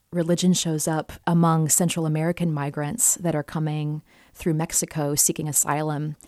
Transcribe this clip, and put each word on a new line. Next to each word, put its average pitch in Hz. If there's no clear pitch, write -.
religion 175
shows 160
up 156
among 165
Central 170
American 160
migrants 147
that 165
are 147
coming 151
through 165
Mexico 156
seeking 156
asylum 151